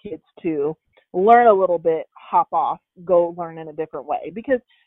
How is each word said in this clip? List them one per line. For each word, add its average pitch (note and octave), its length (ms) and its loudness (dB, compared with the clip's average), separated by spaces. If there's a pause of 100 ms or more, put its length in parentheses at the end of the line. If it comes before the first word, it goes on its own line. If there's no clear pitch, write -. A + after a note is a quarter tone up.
kids E3 220 -16 (180)
to D#3 340 -4 (380)
learn A#3 340 6
a A3 60 8
little F3+ 240 2
bit, D#3+ 360 -2
hop - 380 -2
off, D3+ 280 -4 (260)
go F3 320 0
learn E3 220 -12
in D#3+ 80 -14
a D3+ 60 -16
different D#3 340 -10
way. D3 260 -8
Because A#3+ 260 -4 (280)